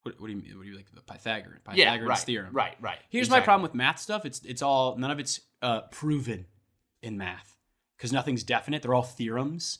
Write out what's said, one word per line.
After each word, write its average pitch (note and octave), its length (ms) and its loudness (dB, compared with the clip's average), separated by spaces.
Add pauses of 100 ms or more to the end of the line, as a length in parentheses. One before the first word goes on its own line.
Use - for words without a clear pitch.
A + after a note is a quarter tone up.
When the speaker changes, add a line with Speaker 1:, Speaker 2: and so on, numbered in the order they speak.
Speaker 1:
What, - 180 -10
what G#2+ 60 -12
do G#2+ 60 -8
you G2 80 -8
mean? G2 160 -16
What F#2+ 60 -18
do G2 60 -16
you, G2 60 -16
like, G2 200 -20
the - 60 -20
Pythagorean, - 580 -8 (140)
Speaker 2:
Yeah, - 0 - (180)
Speaker 1:
Pythagorean's A2+ 180 -2
Speaker 2:
right, A#2 100 4
Speaker 1:
theorem? G#2+ 340 -4
Speaker 2:
right, G#2+ 280 0
right. G2 160 -6 (120)
Speaker 1:
Here's A#3+ 200 0
my B3+ 80 6
Speaker 2:
Exactly. A#3+ 80 6
Speaker 1:
problem G3 180 8
with D#3+ 120 -4
math B2 240 2
stuff. G#3 260 -4
It's, C#3+ 180 -8
it's B2 200 -8
all, C3 340 4
none C3 140 -2
of C#3+ 80 -4
it's, - 220 -4 (200)
uh, A#2 200 0 (100)
proven A#2+ 540 -2 (580)
in A2 140 -6
math F#2 400 -8 (400)
'cause B2 160 -4
nothing's B2+ 300 0
definite. B2+ 400 0
They're B2 120 2
all B2 80 4
theorems. B2 760 -4